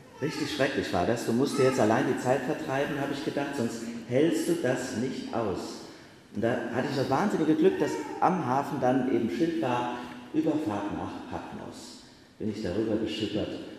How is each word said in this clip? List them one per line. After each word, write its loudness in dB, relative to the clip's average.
Richtig -2
schrecklich 0
war 4
das. 0
Du 2
musst 2
dir 6
jetzt 4
allein 6
die 0
Zeit 2
vertreiben, -2
habe -2
ich -6
gedacht, -2
sonst -2
hältst 2
du 4
das -2
nicht -4
aus. -4
Und -4
da 4
hatte 0
ich -2
das 0
wahnsinnige 4
Glück, 6
dass 2
am 2
Hafen 0
dann 4
eben 2
Schild 0
war, -2
Überfahrt 0
nach -8
Patmos. -10
Bin -2
ich -6
darüber 0
geschippert, -2